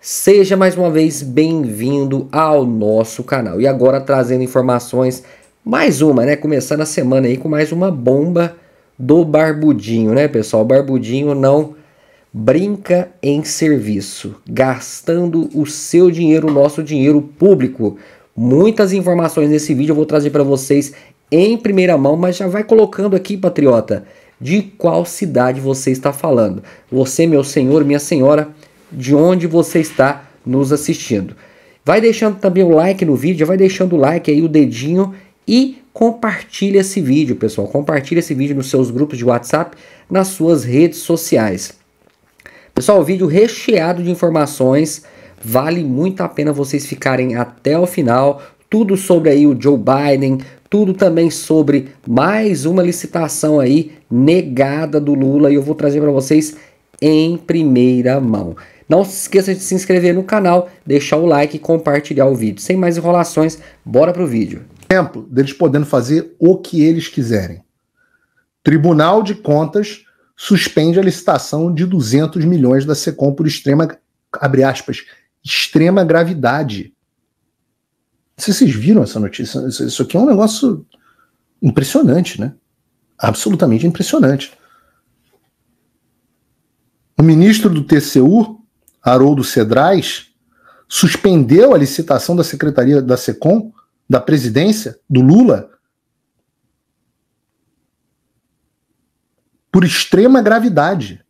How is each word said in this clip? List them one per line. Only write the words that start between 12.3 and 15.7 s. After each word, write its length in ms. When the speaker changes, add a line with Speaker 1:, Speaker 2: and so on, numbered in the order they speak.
Speaker 1:
brinca 760
em 220
serviço, 920
gastando 1040
o 140
seu 440